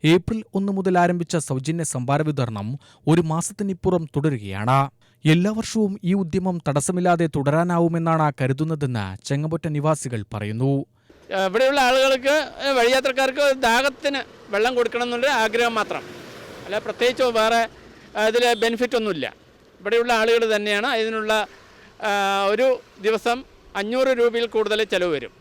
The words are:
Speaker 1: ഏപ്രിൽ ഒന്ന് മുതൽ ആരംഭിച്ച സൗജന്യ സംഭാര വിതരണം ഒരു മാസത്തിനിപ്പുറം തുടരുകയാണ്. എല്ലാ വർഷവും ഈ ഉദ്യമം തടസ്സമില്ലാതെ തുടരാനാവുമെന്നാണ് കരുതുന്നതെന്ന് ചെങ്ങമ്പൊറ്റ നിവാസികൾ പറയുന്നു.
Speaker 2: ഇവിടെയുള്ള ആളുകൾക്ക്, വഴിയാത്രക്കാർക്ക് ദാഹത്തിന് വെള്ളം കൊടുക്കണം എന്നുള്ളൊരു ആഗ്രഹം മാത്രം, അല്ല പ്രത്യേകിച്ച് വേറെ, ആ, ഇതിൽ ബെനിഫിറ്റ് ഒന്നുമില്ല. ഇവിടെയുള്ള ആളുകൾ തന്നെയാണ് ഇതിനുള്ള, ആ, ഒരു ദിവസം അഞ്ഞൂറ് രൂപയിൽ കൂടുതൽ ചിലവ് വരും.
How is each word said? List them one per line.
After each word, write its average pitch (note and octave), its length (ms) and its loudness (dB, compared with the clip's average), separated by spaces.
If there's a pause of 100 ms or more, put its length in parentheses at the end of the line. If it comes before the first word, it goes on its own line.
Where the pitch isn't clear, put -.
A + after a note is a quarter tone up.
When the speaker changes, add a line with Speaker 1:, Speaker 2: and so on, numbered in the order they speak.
(100)
Speaker 1:
ഏപ്രിൽ F#3 280 4 (200)
ഒന്ന് G3 180 0
മുതൽ F#3 240 2
ആരംഭിച്ച F3 340 0 (140)
സൗജന്യ D3+ 420 -2
സംഭാര C3+ 380 -2
വിതരണം A#2 400 -4 (420)
ഒരു E3+ 200 6
മാസത്തിനിപ്പുറം F#3 720 -2 (100)
തുടരുകയാണ്. A#2+ 640 0 (540)
എല്ലാ F3+ 260 4
വർഷവും G#3+ 340 -2 (180)
ഈ - 20 4 (100)
ഉദ്യമം F#3 340 -2 (100)
തടസ്സമില്ലാതെ F3 680 0
തുടരാനാവുമെന്നാണ് E3 920 2 (140)
കരുതുന്നതെന്ന് C3+ 640 -2 (240)
ചെങ്ങമ്പൊറ്റ D3+ 380 -4 (100)
നിവാസികൾ C#3+ 440 -2 (120)
പറയുന്നു. A2 380 -2 (760)
Speaker 2:
ഇവിടെയുള്ള C4 400 2
ആളുകൾക്ക്, C4+ 480 2 (420)
വഴിയാത്രക്കാർക്ക് C4 680 2 (200)
ദാഹത്തിന് C4+ 560 0 (320)
വെള്ളം A3 240 0
കൊടുക്കണം A#3+ 300 -2
എന്നുള്ളൊരു A#3+ 260 0 (100)
ആഗ്രഹം A3+ 360 0
മാത്രം, D#3 260 -6 (600)
അല്ല G3 200 -6
പ്രത്യേകിച്ച് A#3+ 420 0 (100)
വേറെ, A3+ 240 2 (540)
ആ, G#3+ 160 0
ഇതിൽ A#3+ 140 2 (160)
ബെനിഫിറ്റ് A#3 380 0
ഒന്നുമില്ല. E3 280 -4 (520)
ഇവിടെയുള്ള A#3 320 0 (100)
ആളുകൾ A#3 220 4 (120)
തന്നെയാണ് G#3 340 -2 (120)
ഇതിനുള്ള, A3 320 -2 (760)
ആ, - 20 0 (440)
ഒരു B3+ 140 2 (400)
ദിവസം A#3 300 0 (440)
അഞ്ഞൂറ് B3+ 300 2 (100)
രൂപയിൽ A#3 340 2
കൂടുതൽ G#3+ 260 0 (120)
ചിലവ് F3 240 0
വരും. A#2 220 -10